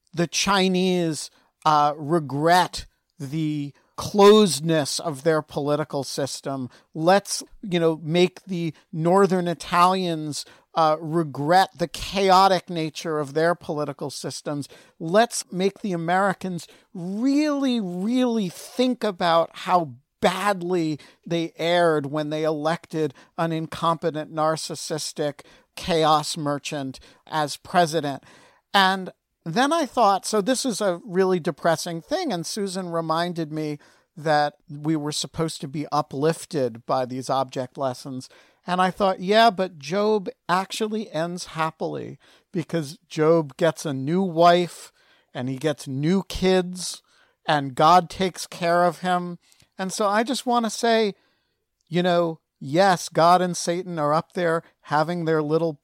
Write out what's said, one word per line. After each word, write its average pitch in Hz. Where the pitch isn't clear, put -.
the 165
Chinese, 185
uh, 151
regret 156
the 151
closedness 165
of 139
their 156
political 147
system. 135
Let's, 180
you 175
know, 165
make 175
the 170
Northern 180
Italians, 170
uh, 156
regret 160
the 170
chaotic 190
nature 160
of 139
their 165
political 147
systems. 147
Let's 196
make 190
the 202
Americans 180
really, 262
really 214
think -
about 175
how 175
badly 180
they 165
erred 165
when 151
they 156
elected 156
an 170
incompetent, 160
narcissistic 156
chaos 156
merchant 143
as 151
president." 151
And 190
then 233
I 330
thought, 202
so 214
this 233
is 226
a 180
really 185
depressing 165
thing. 311
And 170
Susan 190
reminded 165
me 151
that 147
we 151
were 147
supposed -
to 165
be 147
uplifted 143
by 131
these 127
object 131
lessons. 131
And 180
I 185
thought, 190
yeah, 220
but 185
Job 196
actually 214
ends 170
happily 151
because 165
Job 156
gets 165
a 151
new 151
wife 175
and 127
he 135
gets 151
new 151
kids 185
and 139
God 165
takes -
care 175
of 170
him. 180
And 190
so 214
I 208
just 240
want 240
to 214
say, 220
you 170
know, 175
yes, 170
God 175
and 180
Satan 175
are 147
up 160
there 170
having 160
their 156
little 160